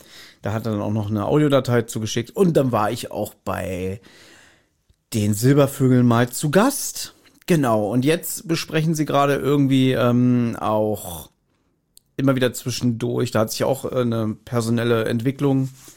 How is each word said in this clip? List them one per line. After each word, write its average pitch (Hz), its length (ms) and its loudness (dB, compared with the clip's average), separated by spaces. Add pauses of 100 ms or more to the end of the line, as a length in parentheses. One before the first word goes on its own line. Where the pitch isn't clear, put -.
(420)
Da 101 100 -6
hat 113 140 -4
er 110 80 -2
dann 101 80 -2
auch 104 100 -4
noch 107 180 -2
eine 104 180 -2
Audiodatei 139 560 2
zugeschickt. - 480 -6
Und 180 260 2
dann 131 160 2
war 107 180 0
ich - 200 -8
auch - 220 -6
bei 92 680 -6 (1120)
den 107 200 2
Silbervögeln 131 720 4
mal 120 240 4
zu 151 220 -4
Gast. - 640 0 (300)
Genau, 117 440 2
und 123 140 2
jetzt 160 460 -2
besprechen 160 460 -2
sie 151 100 -2
gerade 143 300 2
irgendwie, 135 580 2
ähm, 123 640 2
auch 107 720 -4 (880)
immer 135 200 2
wieder 127 160 0
zwischendurch. 120 800 -4
Da 110 100 2
hat 110 100 -2
sich - 140 -4
auch, - 260 -2
äh, 127 100 -2
eine 113 440 -2
personelle 117 600 0
Entwicklung, 131 640 0 (280)